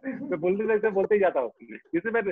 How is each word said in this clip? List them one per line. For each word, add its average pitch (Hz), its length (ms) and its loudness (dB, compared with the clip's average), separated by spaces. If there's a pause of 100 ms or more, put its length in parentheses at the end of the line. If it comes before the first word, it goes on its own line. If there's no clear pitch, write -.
मैं 254 360 -6
बोलते 190 240 0
रहते, 214 260 2
बोलते 190 240 2
ही 208 60 4
जाता 165 200 2
हूँ। 117 120 -2 (180)
इसलिए 170 400 -6
मैं 226 220 0